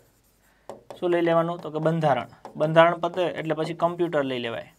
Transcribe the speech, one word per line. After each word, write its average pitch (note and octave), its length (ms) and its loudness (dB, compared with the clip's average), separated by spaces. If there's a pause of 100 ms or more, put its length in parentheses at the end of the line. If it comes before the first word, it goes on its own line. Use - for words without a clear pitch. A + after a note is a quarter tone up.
(1000)
શું F3+ 100 -2
લઈ F3 120 2
લેવાનું? E3 380 2
તો D#3+ 100 -14
કે D3+ 100 -6
બંધારણ. D#3 480 0 (280)
બંધારણ E3 420 4
પતે E3+ 240 -2
એટલે D#3+ 320 -4
પછી D#3+ 200 -4
કમ્પ્યુટર E3+ 500 0
લઈ C3 160 -4
લેવાય. A#2 380 -8